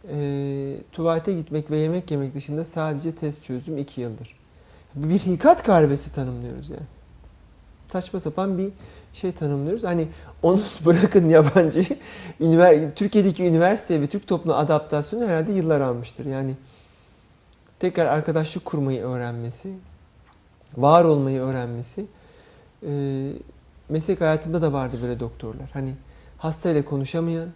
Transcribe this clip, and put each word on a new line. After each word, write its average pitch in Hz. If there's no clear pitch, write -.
e, 139
"Tuvalete 165
gitmek 156
ve 156
yemek 170
yemek 139
dışında 147
sadece 156
test 147
çözdüm 135
iki 139
yıldır." 117
Bir 156
hikat 269
garbesi 151
tanımlıyoruz 127
yani. -
Saçma 180
sapan 185
bir 196
şey 180
tanımlıyoruz. 151
Hani 170
onu 185
<laughs> -
bırakın 175
yabancıyı, 160
ünivers-, 160
Türkiye'deki 196
üniversiteye 175
ve 143
Türk 196
toplumuna 160
adaptasyonu 151
herhalde 165
yıllar 160
almıştır. 123
Yani 135
tekrar 180
arkadaşlık 156
kurmayı 135
öğrenmesi, 123
var 156
olmayı 135
öğrenmesi. 127
Ee, 139
meslek 160
hayatımda 160
da 151
vardı 127
böyle 120
doktorlar. 120
Hani 135
hastayla 156
konuşamayan 165